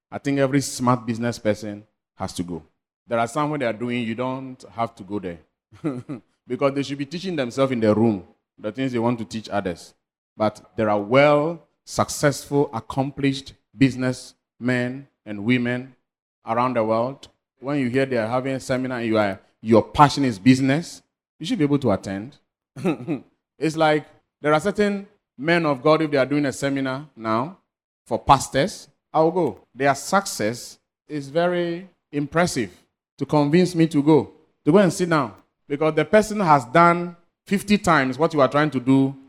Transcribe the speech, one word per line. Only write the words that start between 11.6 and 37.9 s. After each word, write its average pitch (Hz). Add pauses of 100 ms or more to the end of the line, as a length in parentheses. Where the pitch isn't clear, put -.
successful, 143
accomplished 135 (240)
businessmen 127 (180)
and 104
women 123 (500)
around 120
the 113
world. 113 (320)
When 143
you 127
hear 135
they 131
are 110
having 127
a 127
seminar 127
and 117
you 110
are, 101 (220)
your 110
passion 139
is 117
business, 131 (380)
you 156
should 214
be 147
able 143
to 123
attend. 98 (380)
<laughs> 135 (360)
It's 147
like 156 (360)
there 151
are 156
certain 202 (300)
men 165
of 139
God, 156
if 156
they 143
are 127
doing 143
a 127
seminar 139
now 113 (480)
for 120
pastors, 135 (260)
I 156
will 165
go. 170
Their 135
success - (280)
is 143
very 175 (220)
impressive 147 (460)
to 139
convince 160
me 165
to 151
go, 143 (320)
to 147
go 175
and 190
sit 175
down. 135 (340)
Because 156
the 151
person 208
has 147
done 170 (300)
fifty 202
times 135